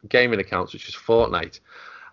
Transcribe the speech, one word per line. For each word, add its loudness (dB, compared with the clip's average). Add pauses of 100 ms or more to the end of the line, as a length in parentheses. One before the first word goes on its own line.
gaming 2
accounts, -4
which -16
is -14
Fortnite. 0 (540)